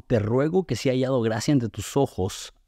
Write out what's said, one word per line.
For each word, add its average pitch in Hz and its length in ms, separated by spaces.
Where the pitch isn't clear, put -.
te 117 140
ruego 143 460
que 123 100
si - 140
haya 127 180
hallado 131 140
gracia 113 320
ante 120 160
tus - 280
ojos", - 560